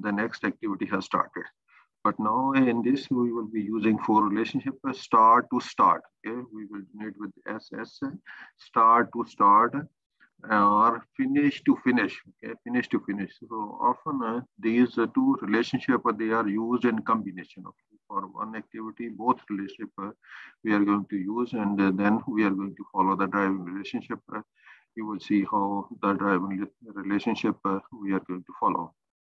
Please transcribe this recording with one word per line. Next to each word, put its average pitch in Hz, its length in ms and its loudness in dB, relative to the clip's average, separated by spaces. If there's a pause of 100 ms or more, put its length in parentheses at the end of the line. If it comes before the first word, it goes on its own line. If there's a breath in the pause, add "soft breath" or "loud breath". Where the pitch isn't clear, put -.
the 104 80 -2
next 104 320 -2
activity 101 440 -4
has 95 180 -4
started. - 400 -4 (580 soft breath)
But 107 140 0
now 127 360 2
in 123 280 4
this, 135 300 0
we 120 200 2
will 113 140 -4
be 107 160 -4
using 107 380 2
four 107 280 4
relationship, 113 460 -2 (160)
uh, - 20 -2
start 120 640 6
to 123 60 2
start. - 420 2 (240)
Okay, 113 100 -6 (160)
we 107 140 -12
will 101 160 -12 (100)
denote 107 280 -12
with 101 120 -10 (160)
S 107 220 -12 (100)
S, - 200 -14 (580 loud breath)
start 117 560 4
to 117 140 -4
start, 107 480 4
uh, - 920 -4
or 117 380 2 (100)
finish 139 500 0
to 131 180 4
finish. 120 360 0 (240)
Okay, 113 200 -12
finish 120 260 -2
to 110 120 0
finish. 101 300 -6 (160)
So 107 320 -10
often, 131 440 0
uh, 117 180 -2 (160)
these, 117 400 2
uh, 117 160 2
two 135 300 4
relationship, 117 600 0
uh, 117 80 2
they 110 200 -2
are 113 160 2
used 113 380 0
in 113 180 2
combination. 95 640 -4
Okay? - 300 -20 (100)
For 98 140 -6
one 104 340 -10
activity, 110 540 -10
both 113 380 -2
relationship, 98 420 -8 (120)
uh, 101 80 -8 (540 loud breath)
we 110 100 0
are 101 100 4
going 101 240 2
to 104 80 -4
use, 107 380 -4
and, 101 260 0
uh, 98 140 4
then 104 340 2
we 110 180 0
are 98 40 2
going 98 280 -4
to - 140 -16
follow 95 240 2
the 98 120 -2
driving 98 360 0
relationship. 101 540 -8 (180)
Uh, 110 60 -10 (540 soft breath)
you 110 100 -8
will 107 140 -8
see 101 320 2
how 101 360 0 (140)
the 101 120 2
driving 98 480 0
re-, 107 340 -12
relationship, 104 680 -2
uh, 98 140 0 (240)
we 98 100 -4
are 95 100 0
going 90 220 -10
to - 160 -20
follow. 87 360 -2 (300)